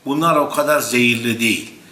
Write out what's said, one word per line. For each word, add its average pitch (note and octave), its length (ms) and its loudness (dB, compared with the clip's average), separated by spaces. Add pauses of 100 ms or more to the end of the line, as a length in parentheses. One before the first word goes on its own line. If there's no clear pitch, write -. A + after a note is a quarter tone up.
Bunlar D#3 300 0
o D3 140 2
kadar D3 300 0
zehirli A#2 600 0
değil. A2+ 340 -2 (180)